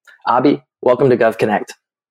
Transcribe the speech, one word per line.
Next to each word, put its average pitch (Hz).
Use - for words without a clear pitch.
Abhi, 139
welcome 131
to 123
Gov 113
Connect. 107